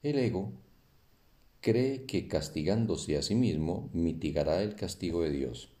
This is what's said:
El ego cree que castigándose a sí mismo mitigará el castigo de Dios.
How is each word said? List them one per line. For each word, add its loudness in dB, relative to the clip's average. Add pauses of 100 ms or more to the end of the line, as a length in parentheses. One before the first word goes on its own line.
El 2
ego 0 (1080)
cree 2
que -2
castigándose 0
a 0
sí 0
mismo 0
mitigará 0
el -2
castigo -4
de 0
Dios. -4